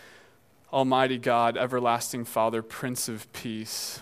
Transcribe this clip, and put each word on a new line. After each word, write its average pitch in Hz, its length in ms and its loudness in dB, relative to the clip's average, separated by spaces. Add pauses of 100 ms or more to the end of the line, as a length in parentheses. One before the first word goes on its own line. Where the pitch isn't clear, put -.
(720)
Almighty 131 460 4
God, 117 400 4
Everlasting 123 680 0
Father, 113 360 0
Prince 123 480 -6
of 110 240 -10
Peace, - 680 -8